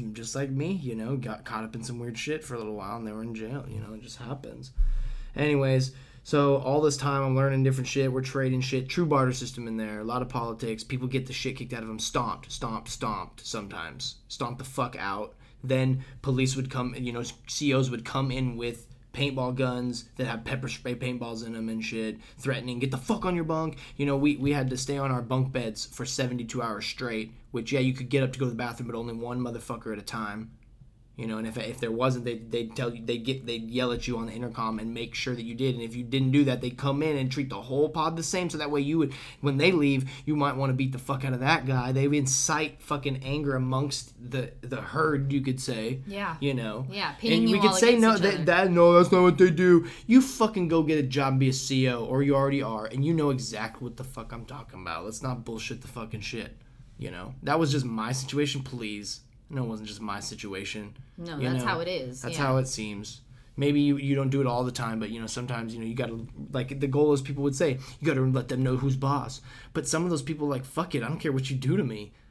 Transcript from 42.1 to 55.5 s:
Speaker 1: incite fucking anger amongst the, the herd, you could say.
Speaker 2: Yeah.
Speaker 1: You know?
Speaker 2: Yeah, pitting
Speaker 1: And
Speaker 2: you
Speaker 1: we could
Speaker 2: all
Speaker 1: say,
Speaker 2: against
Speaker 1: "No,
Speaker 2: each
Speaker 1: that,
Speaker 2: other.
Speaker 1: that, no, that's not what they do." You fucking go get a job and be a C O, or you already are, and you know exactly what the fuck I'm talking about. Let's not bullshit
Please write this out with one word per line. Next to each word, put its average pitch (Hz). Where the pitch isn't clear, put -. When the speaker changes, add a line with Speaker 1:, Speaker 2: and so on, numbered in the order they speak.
Speaker 1:
incite 147
fucking 135
anger 139
amongst 131
the, 123
the 120
herd, 139
you 139
could 131
say. 123
Speaker 2:
Yeah. 196
Speaker 1:
You 139
know? 117
Speaker 2:
Yeah, 190
pitting 226
Speaker 1:
And 226
Speaker 2:
you 202
Speaker 1:
we 208
could 202
Speaker 2:
all 190
Speaker 1:
say, 240
Speaker 2:
against 233
Speaker 1:
"No, 220
Speaker 2:
each 196
Speaker 1:
that, 196
Speaker 2:
other. 180
Speaker 1:
that, 180
no, 170
that's 175
not 185
what 175
they 185
do." 170
You 254
fucking 214
go 165
get 156
a 147
job 135
and 131
be 135
a 127
C 131
O, 120
or 127
you 139
already 139
are, 110
and 135
you 165
know 151
exactly 110
what 117
the 127
fuck 117
I'm 120
talking -
about. 85
Let's 110
not 123
bullshit 113